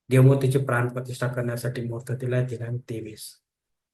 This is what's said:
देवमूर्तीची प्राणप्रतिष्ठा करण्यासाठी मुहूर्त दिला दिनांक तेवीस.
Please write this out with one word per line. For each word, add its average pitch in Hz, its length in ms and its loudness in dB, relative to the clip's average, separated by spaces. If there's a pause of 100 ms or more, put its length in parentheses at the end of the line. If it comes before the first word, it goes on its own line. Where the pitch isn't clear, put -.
(100)
देवमूर्तीची 131 480 6
प्राणप्रतिष्ठा 123 720 -2
करण्यासाठी 120 560 -4
मुहूर्त 117 280 -8
दिला 127 320 0
दिनांक 120 360 -6 (100)
तेवीस. 107 460 -10 (580)